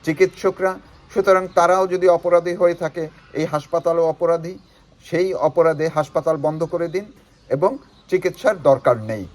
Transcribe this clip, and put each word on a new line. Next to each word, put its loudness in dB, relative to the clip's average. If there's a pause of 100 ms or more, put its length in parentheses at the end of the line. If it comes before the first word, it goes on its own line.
চিকিৎসকরা। 0 (400)
সুতরাং 2 (140)
তারাও 4
যদি 2 (100)
অপরাধী 2
হয়ে 2
থাকে, -6 (360)
এই 0
হাসপাতালও -2
অপরাধী, -2 (520)
সেই -2 (200)
অপরাধে 2 (120)
হাসপাতাল -2 (100)
বন্ধ -2 (120)
করে -2
দিন -4 (440)
এবং 2 (380)
চিকিৎসার 0 (140)
দরকার 2 (120)
নেই। -6 (120)